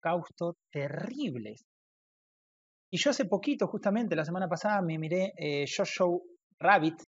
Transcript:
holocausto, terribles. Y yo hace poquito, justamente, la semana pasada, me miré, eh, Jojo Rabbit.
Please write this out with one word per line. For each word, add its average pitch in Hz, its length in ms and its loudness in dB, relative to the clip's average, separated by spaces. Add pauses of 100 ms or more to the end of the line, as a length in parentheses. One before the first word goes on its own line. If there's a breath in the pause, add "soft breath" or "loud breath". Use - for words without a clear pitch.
holocausto, 170 540 -2 (160)
terribles. 139 920 -6 (1300)
Y 180 80 -4
yo 285 120 2
hace 254 160 0
poquito, 202 420 0
justamente, 202 480 0
la 156 80 0
semana 180 240 -2
pasada, 202 340 0
me 160 160 -2
miré, 185 380 0
eh, 143 320 -2
Jojo 180 540 0 (360)
Rabbit. 165 460 4 (120)